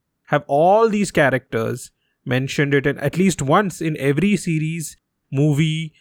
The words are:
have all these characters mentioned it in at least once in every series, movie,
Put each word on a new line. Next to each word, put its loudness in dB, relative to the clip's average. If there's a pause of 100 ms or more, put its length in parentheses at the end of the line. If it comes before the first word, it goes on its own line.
(260)
have -2
all 4
these -2
characters -2 (360)
mentioned -2
it 2
in -2
at -4
least 2
once 0
in -4
every 0
series, -4 (340)
movie, 0